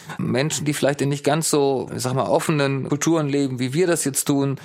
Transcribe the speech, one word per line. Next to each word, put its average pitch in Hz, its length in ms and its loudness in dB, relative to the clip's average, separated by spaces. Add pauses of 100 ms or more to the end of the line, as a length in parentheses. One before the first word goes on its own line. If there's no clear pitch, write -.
(180)
Menschen, 139 460 -2
die 147 100 -2
vielleicht 139 280 0
in 139 80 0
nicht 143 160 -4
ganz 156 240 0
so, 139 440 2
ich 117 100 -6
sag 127 100 -2
mal, 127 160 0
offenen 139 580 2
Kulturen 151 400 0
leben, 135 320 0
wie 127 140 -2
wir 175 120 2
das 170 200 0
jetzt 135 180 -2
tun, 139 220 2 (200)